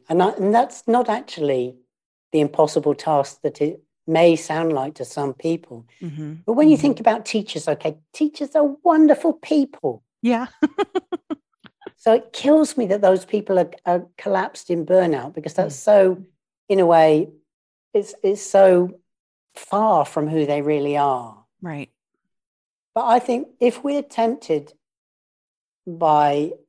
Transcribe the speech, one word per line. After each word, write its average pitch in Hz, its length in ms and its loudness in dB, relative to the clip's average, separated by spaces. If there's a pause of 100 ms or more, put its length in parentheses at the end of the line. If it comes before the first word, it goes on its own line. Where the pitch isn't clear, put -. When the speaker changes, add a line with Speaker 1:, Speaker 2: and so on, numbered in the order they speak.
Speaker 1:
And 170 140 2
I, 196 100 2
and 202 220 -2
that's 262 320 -2
not 240 220 0
actually 143 680 -4 (560)
the 156 80 2
impossible 151 540 0
task 143 480 -4
that - 180 -6
it 156 220 -4 (240)
may 165 300 4
sound 160 360 -4
like 143 240 -6
to 131 80 -10
some 139 300 -8
people. 165 520 -8 (160)
Speaker 2:
Mm-hmm. 151 320 -12 (100)
Speaker 1:
But 220 100 -4
when 302 140 4
you 302 80 6
Speaker 2:
Mm-hmm. 277 60 -2
Speaker 1:
think 285 180 0
about 220 240 0
teachers, 202 440 -6
okay, 156 280 -4 (160)
teachers 294 420 -6
are 294 280 0
wonderful 311 520 4
people. 277 680 -4 (200)
Speaker 2:
Yeah. 240 240 -2 (160)
<laughs> 311 240 -4 (1120)
Speaker 1:
So 220 140 2
it 226 200 0
kills 302 440 2
me 240 100 -2
that 202 140 -2
those 190 240 2
people 196 340 -2
are, 175 120 0 (140)
are 175 220 -2 (100)
collapsed 196 540 -6
in 170 160 -4
burnout, 165 480 0
because 156 200 -12
that's 160 200 -4
Speaker 2:
Mm. - 60 -18
Speaker 1:
so, 190 440 2 (440)
in 196 100 2
a 180 80 4
way, 160 440 4 (640)
it's, 208 280 -2
it's 202 200 -2
so 185 580 4 (560)
far 202 480 0
from 151 240 -6
who 156 180 -2
they 147 160 -4
really 143 340 -2
are. 131 480 -4 (160)
Speaker 2:
Right. 151 300 -14 (1040)
Speaker 1:
But 226 120 -4
I 240 120 4
think 247 300 -4 (100)
if 240 240 0
we're 285 200 -4
tempted 226 720 -6 (1120)
by 151 680 0 (160)